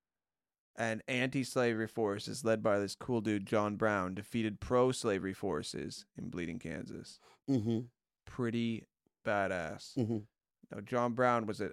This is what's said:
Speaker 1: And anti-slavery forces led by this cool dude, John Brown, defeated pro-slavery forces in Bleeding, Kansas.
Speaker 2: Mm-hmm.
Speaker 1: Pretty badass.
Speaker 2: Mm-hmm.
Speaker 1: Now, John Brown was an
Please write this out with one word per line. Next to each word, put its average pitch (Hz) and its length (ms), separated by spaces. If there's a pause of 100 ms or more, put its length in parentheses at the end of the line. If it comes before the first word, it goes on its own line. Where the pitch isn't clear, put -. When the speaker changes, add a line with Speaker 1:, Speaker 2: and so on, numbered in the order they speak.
(760)
Speaker 1:
And 113 320
anti-slavery 123 800
forces 107 560
led 110 180
by 104 160
this 98 160
cool 120 260
dude, 104 260
John 104 300
Brown, 98 380
defeated 107 460
pro-slavery 117 720
forces - 720 (100)
in - 140
Bleeding, 85 280
Kansas. - 600 (320)
Speaker 2:
Mm-hmm. 113 300 (460)
Speaker 1:
Pretty 117 580 (420)
badass. 95 680
Speaker 2:
Mm-hmm. 113 220 (540)
Speaker 1:
Now, 110 80
John 120 320
Brown 120 340
was 104 140
an 98 120